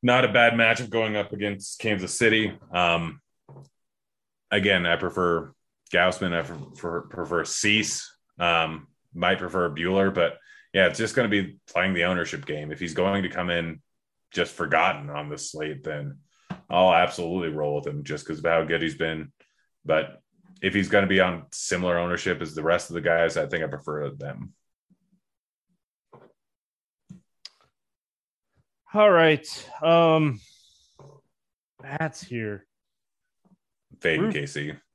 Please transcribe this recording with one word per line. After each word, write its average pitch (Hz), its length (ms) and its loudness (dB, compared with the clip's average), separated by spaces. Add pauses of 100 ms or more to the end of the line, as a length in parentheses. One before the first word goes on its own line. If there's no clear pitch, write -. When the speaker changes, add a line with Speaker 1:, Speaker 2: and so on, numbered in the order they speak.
Speaker 1:
Not 123 220 4
a 110 80 0
bad 117 220 6
matchup 113 340 2
going 110 280 -2
up 104 180 -4
against 101 460 -6
Kansas 95 360 -2
City. 110 420 2 (140)
Um, 85 480 0 (1300)
again, 95 360 2
I 85 100 2
prefer 87 560 -2 (400)
Gausman. 90 400 2
I 85 80 0
prefer, 82 640 -8
prefer 85 420 -4
Cease. - 640 -2 (280)
Um, 82 480 0 (260)
might 90 260 0
prefer 87 300 -2
Buehler, 92 460 0
but 85 240 0 (340)
yeah, 95 140 6
it's 85 120 0
just 110 160 -2
gonna 120 140 2
be 101 300 -2 (100)
playing 92 240 0
the 85 120 0
ownership 85 420 -2
game. 76 260 -8
If 76 80 -12
he's 85 140 -8
going 98 300 0
to 87 40 -4
come 87 220 -4
in 82 320 -4 (480)
just 87 240 -2
forgotten 78 560 0
on 73 180 -10
this 73 220 -10
slate, 76 340 -10
then 73 360 -8 (500)
I'll 90 240 6
absolutely 85 560 0
roll 76 240 -2
with 73 120 -4
him 73 160 -8
just 73 220 -8
'cause 78 140 -8
of 78 80 -4
how 82 160 4
good 82 180 0
he's 78 160 -4
been. 80 360 -6 (520)
But 78 380 -2 (400)
if 95 120 0
he's 98 140 2
gonna 101 180 4
be 95 140 4
on 90 320 0
similar 90 460 -2
ownership 87 420 -2
as 76 140 -10
the 78 80 -6
rest 85 280 0
of 85 40 -10
the 85 60 -4
guys, 82 360 2
I 78 100 -2
think 80 180 -4
I - 20 -6
prefer 73 440 -8
them. 69 420 -12 (4000)
Speaker 2:
All 208 180 6
right. 160 360 6 (360)
Um, 160 560 6 (1400)
that's 143 400 -8
here. 107 440 -8 (1300)
Speaker 1:
Fade 80 200 0
Speaker 2:
We're 214 120 0
Speaker 1:
K 73 140 -4
C. 73 260 -8 (220)